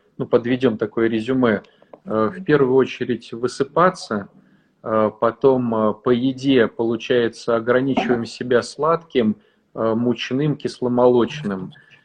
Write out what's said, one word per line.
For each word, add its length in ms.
ну, 100
подведём 500
такое 320
резюме. 540
Э, 300
в 80
первую 320
очередь 580
высыпаться, 920
э, 360
потом, 560
э, 180
по 80
еде, 560
получается, 880
ограничиваем 680
себя 380
сладким, 760
э, 220
мучным, 600
кисломолочным. 1120